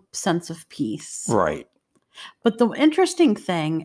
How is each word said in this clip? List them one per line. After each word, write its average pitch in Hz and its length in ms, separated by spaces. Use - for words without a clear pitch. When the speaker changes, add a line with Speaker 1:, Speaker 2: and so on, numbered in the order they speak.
Speaker 1:
sense - 380
of 170 180
peace. - 600
Speaker 2:
Right. 80 360
Speaker 1:
But 226 160
the 233 180
interesting 311 580
thing 160 500